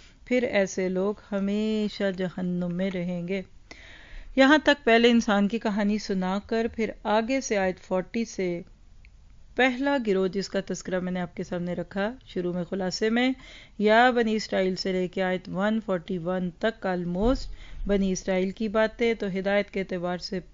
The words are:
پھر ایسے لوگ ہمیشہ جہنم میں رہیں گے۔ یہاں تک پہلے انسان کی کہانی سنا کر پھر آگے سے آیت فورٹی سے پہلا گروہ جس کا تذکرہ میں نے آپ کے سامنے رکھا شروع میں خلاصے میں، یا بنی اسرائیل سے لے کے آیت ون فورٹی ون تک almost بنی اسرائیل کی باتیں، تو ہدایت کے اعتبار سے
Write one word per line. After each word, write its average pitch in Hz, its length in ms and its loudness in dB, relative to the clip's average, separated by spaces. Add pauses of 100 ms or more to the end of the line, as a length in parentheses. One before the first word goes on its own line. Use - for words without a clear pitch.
(260)
پھر 247 180 2
ایسے 190 460 0
لوگ 190 240 0 (180)
ہمیشہ 208 720 -2 (140)
جہنم 180 580 -4
میں 190 180 -2
رہیں 175 340 -4
گے۔ 196 140 -4 (920)
یہاں 269 280 8
تک 285 200 4
پہلے 233 260 8
انسان 214 380 4
کی 220 120 -2
کہانی 208 380 0
سنا 190 500 -2
کر 226 280 0
پھر 220 160 -2 (120)
آگے 226 380 0
سے 220 160 -2
آیت 185 220 0
فورٹی 185 460 -2
سے 175 360 -4 (920)
پہلا 262 420 2 (100)
گروہ 190 200 2
جس 185 220 -4
کا 196 160 -2
تذکرہ 180 340 -6
میں 180 120 -4
نے 185 80 -4
آپ 180 160 -8
کے 185 80 -8
سامنے 175 300 -4
رکھا 196 400 -4 (120)
شروع 180 280 -4
میں 180 100 -4
خلاصے 190 460 -2
میں، 247 220 2 (460)
یا 220 340 6
بنی 220 240 0
اسرائیل 190 400 0
سے 190 160 -4
لے 180 160 0
کے 190 160 -4
آیت 185 260 -2
ون 208 360 0
فورٹی 185 320 -4
ون 180 320 -4 (100)
تک 220 280 -2
almost 180 640 0 (360)
بنی 196 240 2
اسرائیل 185 400 -2
کی 220 160 -4
باتیں، 220 460 0
تو 226 120 -4 (140)
ہدایت 202 320 0
کے 196 80 -4
اعتبار 180 380 -4
سے 180 220 -8 (140)